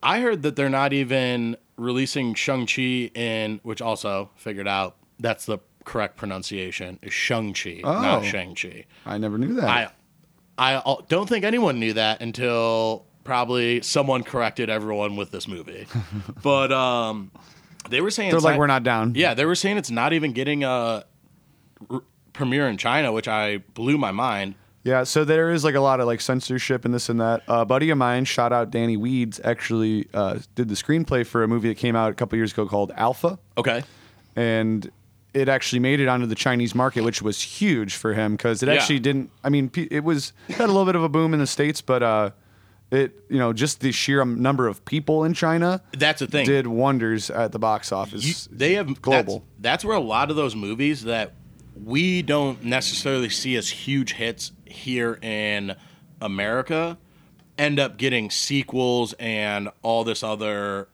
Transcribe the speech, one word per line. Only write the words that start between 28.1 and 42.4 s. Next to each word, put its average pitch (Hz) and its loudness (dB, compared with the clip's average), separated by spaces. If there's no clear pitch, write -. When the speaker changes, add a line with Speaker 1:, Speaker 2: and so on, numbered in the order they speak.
Speaker 2:
shout 120 0
out 120 2
Danny 117 2
Weeds, 120 0
actually, 110 0
uh, 101 0
did 123 0
the 104 0
screenplay 143 2
for 117 2
a 110 4
movie 113 2
that 107 -2
came 117 2
out 110 2
a - -4
couple 117 -2
years 110 0
ago 107 0
called 101 0
Alpha. 127 0
Speaker 1:
Okay. 120 0
Speaker 2:
And 110 0
it 135 2
actually 131 2
made 135 4
it 135 4
onto 123 2
the 110 0
Chinese 120 0
market, 123 2
which 113 -2
was 104 -2
huge 127 0
for 110 -2
him 107 0
'cause 113 0
it 127 2
Speaker 1:
Yeah. 147 4
Speaker 2:
actually 143 2
didn't, 135 0
I 139 0
mean, 139 2
pe-, 165 -4
it 147 -2
was, 151 0
it - -6
had 233 2
a 208 4
little 196 4
bit 185 2
of 170 2
a 160 2
boom 160 4
in 151 4
the 143 2
States, 147 -2
but, 127 2
uh, 107 2